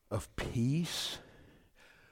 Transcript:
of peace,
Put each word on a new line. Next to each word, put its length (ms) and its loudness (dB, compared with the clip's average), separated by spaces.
of 260 -2
peace, 800 2